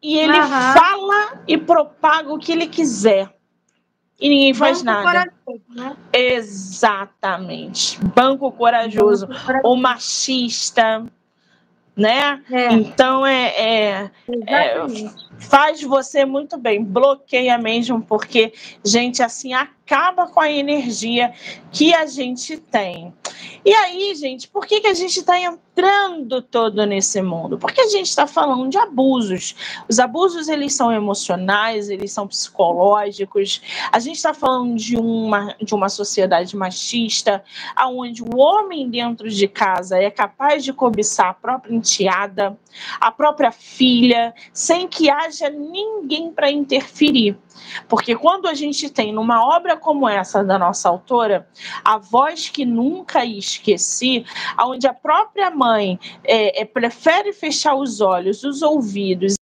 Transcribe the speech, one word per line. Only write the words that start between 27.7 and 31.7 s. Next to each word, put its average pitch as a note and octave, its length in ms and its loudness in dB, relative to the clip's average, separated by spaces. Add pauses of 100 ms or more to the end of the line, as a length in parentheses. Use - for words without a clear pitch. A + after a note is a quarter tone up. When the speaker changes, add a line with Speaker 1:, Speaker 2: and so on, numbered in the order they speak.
Speaker 1:
a A#4 60 4
gente G4 280 -2
tá C#4+ 120 2
falando C4 420 0
de F4+ 80 -2
abusos. C4 760 0 (320)
Os A3+ 120 0
abusos, D#4+ 500 0
eles C#4+ 240 -2
são A#3+ 180 0
emocionais, G#3 960 -2